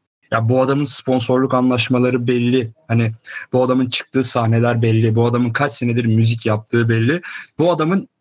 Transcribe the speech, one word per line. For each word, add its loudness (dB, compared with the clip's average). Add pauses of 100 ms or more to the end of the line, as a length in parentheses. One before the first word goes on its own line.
(300)
Ya 0
bu 2
adamın 0
sponsorluk 0
anlaşmaları 0
belli. 0 (160)
Hani 0 (400)
bu 2
adamın 2
çıktığı -4
sahneler 0
belli. 2
Bu 2
adamın 0
kaç -2
senedir -2
müzik 0
yaptığı 0
belli. 0 (360)
Bu 2
adamın -2 (120)